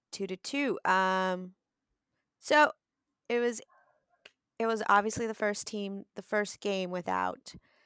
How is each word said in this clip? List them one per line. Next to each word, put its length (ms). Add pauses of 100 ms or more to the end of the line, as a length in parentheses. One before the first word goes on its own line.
(100)
two 160
to 100
two. 480
Um, 680 (880)
so 320 (560)
it 120
was, 200 (1000)
it 80
was 220
obviously 380
the 80
first 320
team, 380 (120)
the 60
first 380
game 300
without, 640 (320)